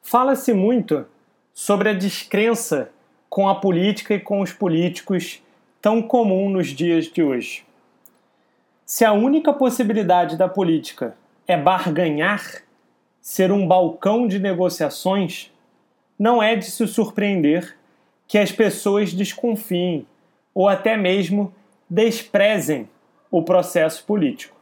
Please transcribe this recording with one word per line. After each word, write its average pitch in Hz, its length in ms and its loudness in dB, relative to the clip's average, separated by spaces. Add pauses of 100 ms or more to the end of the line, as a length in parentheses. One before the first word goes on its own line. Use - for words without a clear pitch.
Fala-se 254 500 2
muito 190 540 0 (480)
sobre 202 360 0
a 208 40 -2
descrença 196 960 -2 (380)
com 196 200 0
a 196 60 2
política 196 600 0
e 196 60 -2
com 202 200 -4
os 190 120 -4
políticos 175 920 -2 (380)
tão 220 220 2
comum 202 460 2
nos 185 200 -2
dias 160 380 0
de 170 160 -2
hoje. 127 420 -4 (1200)
Se - 200 0
a 214 80 4
única 277 400 2
possibilidade 202 840 0
da 185 120 2
política 160 680 -2 (300)
é 175 100 2
barganhar, 175 1040 0 (580)
ser 185 300 0
um 202 160 2
balcão 185 600 2
de 196 120 -2
negociações, 180 1120 -2 (680)
não 226 240 2
é 226 120 2
de 202 120 -4
se - 200 -4
surpreender 180 880 0 (500)
que 208 120 2
as 196 120 2
pessoas 202 600 0
desconfiem 180 960 -4 (480)
ou 190 140 4
até 196 280 0
mesmo 190 560 0 (360)
desprezem 196 1000 0 (420)
o 170 120 2
processo 170 640 0
político. 165 580 -4